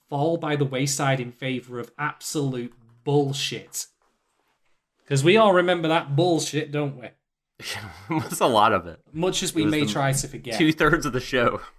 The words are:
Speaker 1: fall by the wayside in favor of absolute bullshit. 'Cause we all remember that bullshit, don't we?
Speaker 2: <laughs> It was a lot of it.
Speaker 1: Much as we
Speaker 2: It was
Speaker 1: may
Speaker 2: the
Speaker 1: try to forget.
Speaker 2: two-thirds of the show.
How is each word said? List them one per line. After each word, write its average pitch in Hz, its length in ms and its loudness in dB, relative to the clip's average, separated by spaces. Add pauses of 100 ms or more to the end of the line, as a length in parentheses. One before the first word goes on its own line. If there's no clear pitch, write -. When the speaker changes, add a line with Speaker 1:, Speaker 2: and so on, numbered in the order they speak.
Speaker 1:
fall 156 280 0
by 151 180 -2
the 143 100 0
wayside 135 540 0
in 120 120 -8
favor 123 480 -8
of 117 180 -12
absolute 139 760 -6 (300)
bullshit. 139 840 -2 (1160)
'Cause 139 180 0
we 180 140 6
all 214 160 6
remember 175 340 2
that 156 280 0
bullshit, 151 560 0
don't 143 260 -4
we? 113 100 -16 (520)
Speaker 2:
<laughs> - 0 - (500)
It 160 200 0
was 165 120 -8
a 190 60 4
lot 110 260 6
of 87 140 0
it. 82 140 -16 (100)
Speaker 1:
Much 180 320 -2
as 175 100 -4
we 160 100 0
Speaker 2:
It - 20 0
was 156 60 2
Speaker 1:
may 151 140 0
Speaker 2:
the - 60 -2
Speaker 1:
try 139 220 0
to 135 140 -2
forget. 113 300 -8
Speaker 2:
two-thirds 151 480 2
of 131 80 -2
the 127 60 -2
show. 120 420 0 (180)